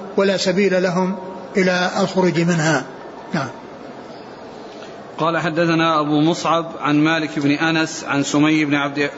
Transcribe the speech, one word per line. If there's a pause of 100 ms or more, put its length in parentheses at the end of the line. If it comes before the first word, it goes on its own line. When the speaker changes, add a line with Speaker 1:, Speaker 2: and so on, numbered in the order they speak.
(180)
Speaker 1:
ولا
سبيل
لهم (420)
إلى (120)
الخروج
منها. (500)
نعم. (1700)
Speaker 2:
قال:
"حدثنا
أبو
مصعب (140)
عن
مالك
بن
أنس
عن
سمي
بن
عبد،